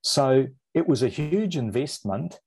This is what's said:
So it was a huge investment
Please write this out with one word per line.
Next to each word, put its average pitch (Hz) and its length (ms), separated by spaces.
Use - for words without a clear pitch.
So 135 460
it 165 140
was 131 160
a 127 40
huge 170 500
investment 113 880